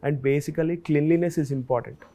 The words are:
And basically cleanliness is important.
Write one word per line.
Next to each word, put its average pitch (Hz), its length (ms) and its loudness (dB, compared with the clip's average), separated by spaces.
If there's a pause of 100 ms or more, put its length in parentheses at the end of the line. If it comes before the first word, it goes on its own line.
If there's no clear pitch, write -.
And 147 100 0 (140)
basically 160 460 0 (120)
cleanliness 165 560 2
is 127 60 -4 (100)
important. 127 400 -4 (160)